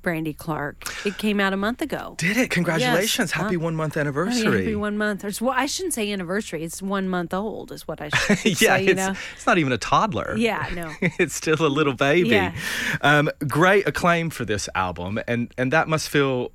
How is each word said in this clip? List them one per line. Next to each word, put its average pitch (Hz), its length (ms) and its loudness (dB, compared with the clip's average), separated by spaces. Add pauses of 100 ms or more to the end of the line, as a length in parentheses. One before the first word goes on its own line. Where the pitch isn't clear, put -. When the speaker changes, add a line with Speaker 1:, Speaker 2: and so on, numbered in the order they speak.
Speaker 1:
Brandy 160 320 -4
Clark. 147 500 -8 (220)
It 202 120 -4
came 208 240 0
out 196 100 2
a 196 60 -2
month 214 240 -4
ago. - 380 -8
Speaker 2:
Did 190 180 0
it? 247 140 0
Congratulations. 175 800 0
Speaker 1:
Yes. 151 100 -2
Speaker 2:
Happy 180 140 -2
Speaker 1:
Huh? 165 60 -2
Speaker 2:
one-month 160 360 -2
Speaker 1:
Oh, - 20 -2
yeah, - 20 0
Speaker 2:
anniversary. 190 600 0
Speaker 1:
happy 214 140 -2
one 208 220 -2
month. 208 280 -2
Or - 40 -4
s-, 208 120 -6
well, 254 160 0
I 254 80 2
shouldn't 330 300 -4
say 208 180 -4
anniversary. 185 500 -4
It's 165 180 -10
one 190 280 -2
month 175 240 -2
old 196 400 -6
is - 140 -14
what 160 120 -8
I 151 100 -8
Speaker 2:
<laughs> - 260 2
Speaker 1:
should - 260 2
Speaker 2:
Yeah, 190 160 6
Speaker 1:
say, 190 60 2
you 190 80 4
Speaker 2:
it's, 185 60 4
Speaker 1:
know? 190 180 0 (200)
Speaker 2:
it's - 120 -4
not 220 100 6
even 135 160 2
a 117 60 0
toddler. 160 580 0
Speaker 1:
Yeah, 202 380 0
no. 165 260 -8
Speaker 2:
<laughs> 180 80 2 (100)
It's 165 160 2
still 156 240 0
a 160 80 4
little 143 280 2
baby. 151 340 4
Speaker 1:
Yeah. 190 240 4 (480)
Speaker 2:
Um, 147 280 6 (180)
great 185 400 6
acclaim 165 420 2
for 123 160 -6
this 101 300 -2
album, 90 520 -2
and, 120 300 -2
and 127 160 0
that 160 140 2
must 156 200 -2
feel 135 480 0